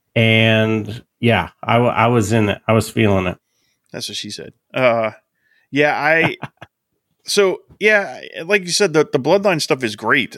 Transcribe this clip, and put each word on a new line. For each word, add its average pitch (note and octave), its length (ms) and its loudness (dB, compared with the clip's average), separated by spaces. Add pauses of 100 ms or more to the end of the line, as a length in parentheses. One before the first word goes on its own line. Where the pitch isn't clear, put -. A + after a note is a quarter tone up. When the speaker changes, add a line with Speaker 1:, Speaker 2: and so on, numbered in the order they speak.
(160)
Speaker 1:
And A2 880 2 (180)
yeah, G#2 300 2 (120)
I, A2+ 100 0
w-, A#2+ 180 2
I A2+ 160 2
was A2+ 260 2
in G#2+ 160 2
it. - 180 -4
I A2 60 2
was A2 160 2
feeling G2+ 360 0
it. F2+ 120 -6 (560)
Speaker 2:
That's - 160 -12
what G#2 80 -12
she G#2 120 -12
said. - 240 -16 (200)
Uh, A2+ 380 0 (600)
yeah, C#3+ 260 0
I, D#3 380 0 (460)
Speaker 1:
<laughs> - 440 -20
Speaker 2:
so F#3+ 360 0 (180)
yeah, G3 420 0 (240)
like F#3+ 180 0
you F3 80 -8
said, F3 220 0
the, D3+ 180 2
the C#3+ 80 0
Bloodline F3 420 0
stuff C3 220 -2
is G#2+ 120 -4
great. A#2 420 -2